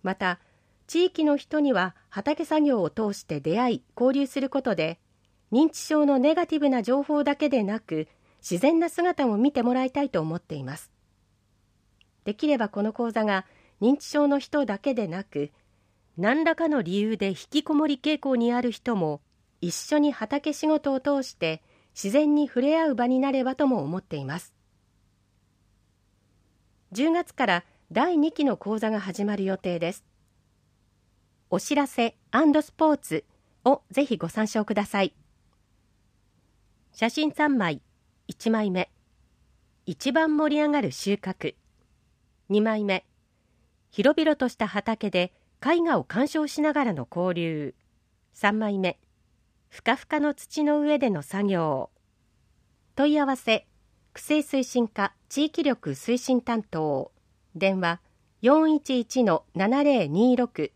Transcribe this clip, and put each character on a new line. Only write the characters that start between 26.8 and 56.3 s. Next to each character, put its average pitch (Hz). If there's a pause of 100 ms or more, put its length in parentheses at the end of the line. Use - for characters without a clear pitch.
十 269
月 339
か 247
ら 175 (260)
第 302
二 294
期 294
の 233
講 214
座 220
が 214
始 196
ま 208
る 196
予 190
定 175
で 175
す。 - (1500)
お 180
知 -
ら 285
せ 233 (140)
ア 277
ン 294
ド 302
ス -
ポ 311
ー 285
ツ - (400)
を 254
ぜ 277
ひ 214
ご 165
参 214
照 214
く 208
だ 202
さ 196
い。 185 (1800)
写 233
真 302
三 294
枚。 165 (460)
一 -
枚 214
目。 180 (960)
一 254
番 311
盛 302
り 302
上 302
が 294
る 156
収 -
穫。 - (920)
二 208
枚 214
目。 190 (840)
広 294
々 302
と 247
し -
た 214
畑 214
で 180 (320)
絵 339
画 320
を 135
鑑 254
賞 302
し 285
な 302
が 285
ら 220
の 135
交 180
流。 160 (600)
三 208
枚 202
目。 180 (720)
ふ -
か 240
ふ -
か 302
の 294
土 -
の 294
上 294
で 254
の 165
作 202
業。 160 (1080)
問 285
い 302
合 285
わ 269
せ、 226 (460)
区 -
政 294
推 254
進 240
課 196 (160)
地 294
域 311
力 226
推 233
進 247